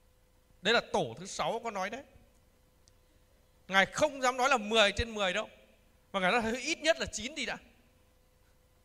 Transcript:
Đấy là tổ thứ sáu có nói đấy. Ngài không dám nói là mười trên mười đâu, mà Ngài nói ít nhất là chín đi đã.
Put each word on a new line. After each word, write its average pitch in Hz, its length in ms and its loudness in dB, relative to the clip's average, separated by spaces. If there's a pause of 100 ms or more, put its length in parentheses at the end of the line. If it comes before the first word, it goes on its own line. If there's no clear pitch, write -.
(600)
Đấy 202 120 2
là 233 80 4 (120)
tổ 143 260 -2
thứ 180 60 -14
sáu 196 380 -4
có 233 80 -6
nói 196 180 -4
đấy. 240 140 -10 (1600)
Ngài 190 180 6
không 277 360 0
dám 254 160 2
nói 254 120 4
là 277 80 6
mười 208 340 4
trên 226 240 -4
mười 196 180 0
đâu, 214 160 -4 (600)
mà 196 80 -4
Ngài 185 120 4
nói 226 300 0
ít 294 180 -4
nhất 311 200 2
là 220 60 -4
chín 226 300 -8
đi 269 100 -6
đã. 190 120 -6 (1300)